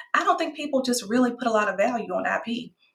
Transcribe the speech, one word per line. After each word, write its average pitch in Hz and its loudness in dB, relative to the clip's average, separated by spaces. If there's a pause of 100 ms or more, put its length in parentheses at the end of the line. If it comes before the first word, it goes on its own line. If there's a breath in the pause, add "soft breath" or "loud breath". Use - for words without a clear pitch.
(140 loud breath)
I 330 2
don't 349 4
think 302 -4
people 285 -2
just 233 -2
really 240 2
put 254 -8
a 220 4
lot 208 4
of 185 -2
value 202 0
on 185 -2
I 196 0
P - -6 (220)